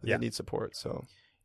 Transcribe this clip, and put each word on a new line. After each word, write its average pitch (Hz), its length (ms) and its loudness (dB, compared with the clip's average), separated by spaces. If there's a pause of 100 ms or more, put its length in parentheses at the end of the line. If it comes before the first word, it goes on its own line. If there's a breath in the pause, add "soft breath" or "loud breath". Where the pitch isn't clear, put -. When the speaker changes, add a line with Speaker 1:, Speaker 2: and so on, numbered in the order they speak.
Speaker 1:
they 110 100 0
Speaker 2:
Yeah. 117 60 6
Speaker 1:
need 117 180 2
support. - 420 -2
So, - 280 -2 (400 soft breath)